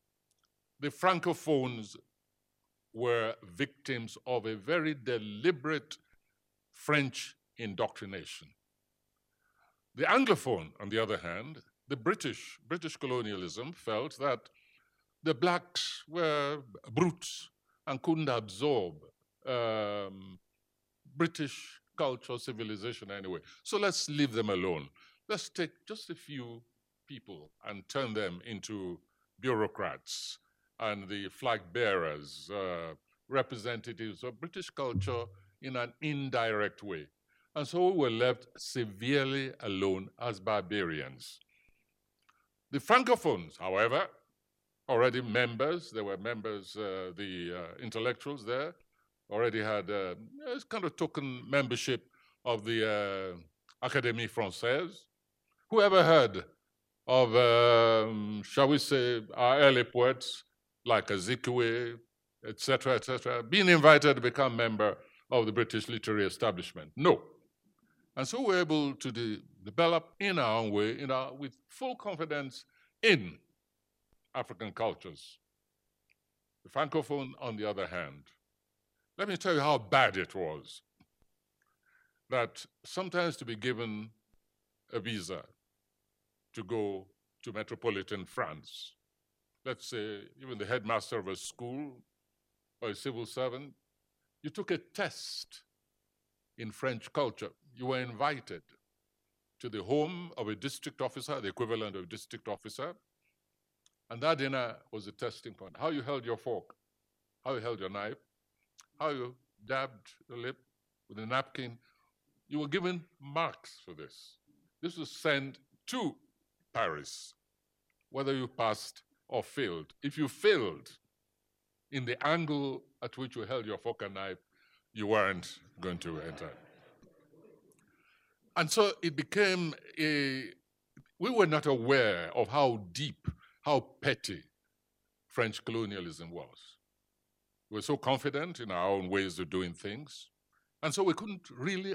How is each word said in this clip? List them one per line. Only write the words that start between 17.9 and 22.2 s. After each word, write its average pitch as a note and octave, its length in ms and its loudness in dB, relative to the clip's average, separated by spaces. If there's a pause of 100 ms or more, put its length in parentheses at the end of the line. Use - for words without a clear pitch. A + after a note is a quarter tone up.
couldn't D#3+ 280 0
absorb, G#2+ 680 0 (520)
um, G#2 920 -4 (800)
British D#3+ 640 -4 (160)
culture, B2+ 420 -2